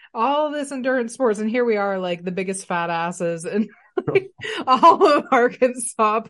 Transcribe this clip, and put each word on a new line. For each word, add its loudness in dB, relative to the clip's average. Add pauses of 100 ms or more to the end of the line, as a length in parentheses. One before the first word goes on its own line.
(120)
all 0
this -6
endurance -2
sports. 0
And -2
here 0
we 0
are, -2
like, -4
the -6
biggest -6
fat -2
asses -4
in -2 (260)
<laughs> -4
all 6
of 4
Arkansas 0